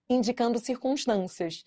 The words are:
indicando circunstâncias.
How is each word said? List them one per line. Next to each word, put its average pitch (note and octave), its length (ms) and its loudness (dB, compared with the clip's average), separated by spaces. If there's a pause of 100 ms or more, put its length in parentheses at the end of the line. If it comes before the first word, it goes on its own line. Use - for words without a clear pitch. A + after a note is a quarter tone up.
(100)
indicando A#3+ 480 2
circunstâncias. A3+ 1080 -2